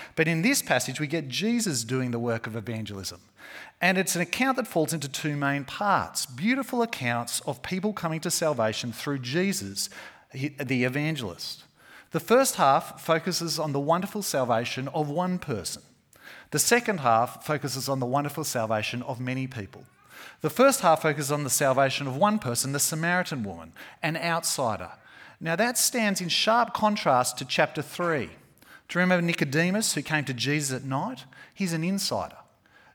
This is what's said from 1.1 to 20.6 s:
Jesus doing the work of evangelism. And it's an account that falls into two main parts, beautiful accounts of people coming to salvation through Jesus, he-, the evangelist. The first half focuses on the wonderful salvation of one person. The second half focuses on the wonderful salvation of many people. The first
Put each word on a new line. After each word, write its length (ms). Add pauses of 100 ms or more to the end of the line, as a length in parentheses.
Jesus 560
doing 260
the 80
work 280
of 100
evangelism. 640 (600)
And 180
it's 180
an 60
account 340
that 100
falls 260
into 160
two 280
main 280
parts, 640
beautiful 560
accounts 580
of 220
people 300
coming 280
to 100
salvation 600
through 280
Jesus, 720 (420)
he-, 160
the 360
evangelist. 800 (460)
The 100
first 360
half 440
focuses 580
on 140
the 80
wonderful 420
salvation 680
of 220
one 280
person. 440 (720)
The 80
second 400
half 440
focuses 440
on 120
the 60
wonderful 380
salvation 580
of 180
many 260
people. 380 (560)
The 100
first 300